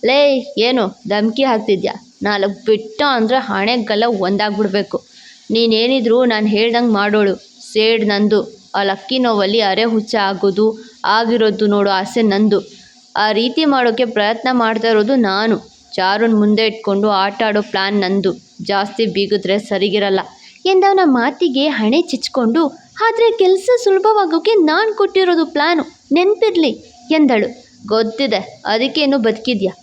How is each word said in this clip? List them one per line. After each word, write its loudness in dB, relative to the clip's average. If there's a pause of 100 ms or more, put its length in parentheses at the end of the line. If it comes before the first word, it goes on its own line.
"ಲೇ, 2
ಏನು 0
ಧಮ್ಕಿ 0
ಹಾಕ್ತಿದ್ಯಾ? 0 (280)
ನಾಲ್ಕು -2
ಬಿಟ್ಟ -2
ಅಂದ್ರೆ 0
ಹಣೆಗೆಲ್ಲ -2
ಒಂದಾಗ್ಬಿಡ್ಬೇಕು. -2 (480)
ನೀನೇನಿದ್ರು 2
ನಾನ್ 0
ಹೇಳ್ದಂಗ್ 0
ಮಾಡೋಳು. 0 (360)
ಸೇಡ್ 2
ನಂದು. -2
ಆ 0
ಲಕ್ಕಿ -4
ನೋವಲ್ಲಿ 0
ಅರೆ 0
ಹುಚ್ಚ -2
ಆಗೋದು, 0 (260)
ಆಗಿರೋದು 0
ನೋಡೋ 2
ಆಸೆ -2
ನಂದು. 2 (560)
ಆ 0
ರೀತಿ -2
ಮಾಡೋಕೆ 0
ಪ್ರಯತ್ನ -2
ಮಾಡ್ತಾ 0
ಇರೋದು 2
ನಾನು. 0 (360)
ಚಾರುನ್ 0
ಮುಂದೆ 2
ಇಟ್ಕೊಂಡು -2
ಆಟ -2
ಆಡೋ 0
ಪ್ಲಾನ್ -2
ನಂದು. -2 (180)
ಜಾಸ್ತಿ -2
ಬೀಗಿದ್ರೆ -2
ಸರಿಗಿರಲ್ಲ" -2 (460)
ಎಂದವನ 4
ಮಾತಿಗೆ 0
ಹಣೆ 0
ಚಿಚ್ಕೊಂಡು, -2 (400)
"ಆದ್ರೆ 2
ಕೆಲ್ಸ 2 (160)
ಸುಲಭವಾಗೋಕೆ 2
ನಾನ್ 2
ಕೊಟ್ಟಿರೋದು 0
ಪ್ಲಾನು, 0 (280)
ನೆನ್ಪಿರ್ಲಿ" 2 (420)
ಎಂದಳು. 2 (400)
"ಗೊತ್ತಿದೆ, -2
ಅದಕ್ಕೆ -2
ಇನ್ನೂ 2
ಬದುಕಿದ್ಯಾ -2 (100)